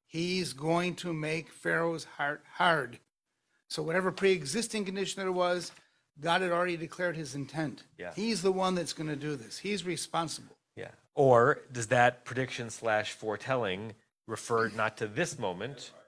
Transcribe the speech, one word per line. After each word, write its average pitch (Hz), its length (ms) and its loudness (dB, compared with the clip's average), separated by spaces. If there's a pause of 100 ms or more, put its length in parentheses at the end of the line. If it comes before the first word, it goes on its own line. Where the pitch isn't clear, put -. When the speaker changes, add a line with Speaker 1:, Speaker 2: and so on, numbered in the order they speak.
Speaker 1:
he's 175 460 -2
going 165 440 0
to 175 160 -6
make 156 380 -4
Pharaoh's 165 540 0
heart 147 400 -6 (100)
hard. 170 440 2 (720)
So - 140 -6
whatever 175 300 0
pre-existing 190 720 0
condition 190 380 -4
there 185 100 -2
was, 180 400 0 (480)
God 170 220 2
had 175 100 0
already 175 240 2
declared 170 400 -4
his 143 180 -8
intent. 143 480 -6 (160)
Speaker 2:
Yeah. 87 160 -8
Speaker 1:
He's 214 280 0
the 190 100 4
one 185 220 2
that's 170 180 -2
gonna 156 240 -6
do 147 200 -4
this. 113 220 -12
He's 190 260 -4
responsible. 160 720 -6 (200)
Speaker 2:
Yeah. 92 140 -12 (240)
Or 131 480 8 (100)
does 117 160 -6
that 123 360 6
prediction 120 460 -6
slash 107 420 -2
foretelling 107 840 -2 (320)
refer 113 440 0
not 110 280 -2
to 117 80 -4
this 107 320 -4
moment, 107 540 -6 (160)